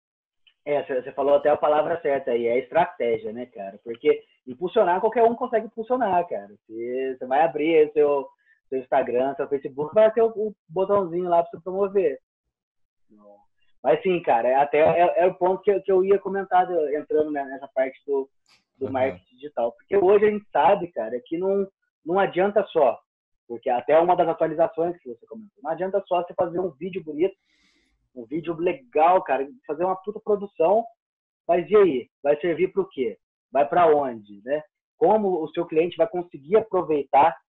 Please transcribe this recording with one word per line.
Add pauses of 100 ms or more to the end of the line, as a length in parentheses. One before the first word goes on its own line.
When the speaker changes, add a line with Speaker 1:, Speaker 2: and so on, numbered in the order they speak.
(640)
Speaker 1:
É,
você,
você
falou
até
a
palavra
certa
aí,
é
estratégia,
né,
cara?
Porque (240)
impulsionar,
qualquer
um
consegue
impulsionar,
cara. (200)
Você,
você
vai
abrir
aí
o
seu, (400)
seu
Instagram,
seu
Facebook,
vai
ter
o,
o (140)
botãozinho
lá
pra
você
promover. (880)
Não. (460)
Mas
sim,
cara,
é
até
é,
é
o
ponto
que
eu,
que
eu
ia
comentar,
de-,
entrando,
né,
nessa
parte
do, (480)
do
Speaker 2:
Uhum.
Speaker 1:
marketing
digital.
Porque
hoje
a
gente
sabe,
cara,
que
não, (380)
não
adianta
só, (480)
porque
até
uma
das
atualizações
que
você
comentou,
não
adianta
só
você
fazer
um
vídeo
bonito, (800)
um
vídeo
legal,
cara, (200)
fazer
uma
puta
produção, (640)
mas
e
aí? (120)
Vai
servir
pro
quê? (340)
Vai
pra
onde,
né? (340)
Como
o
seu
cliente
vai
conseguir
aproveitar (120)